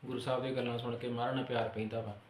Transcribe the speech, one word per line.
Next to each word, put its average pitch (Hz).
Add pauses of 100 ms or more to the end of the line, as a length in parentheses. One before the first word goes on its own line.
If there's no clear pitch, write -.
ਗੁਰੂ 127
ਸਾਹਿਬ 127
ਦੀਆਂ 127
ਗੱਲਾਂ 120
ਸੁਣ 117
ਕੇ 123
ਮਹਾਰਾਜ 120
ਨਾਲ 131
ਪਿਆਰ 117
ਪੈਂਦਾ 110
ਵਾ। 104 (120)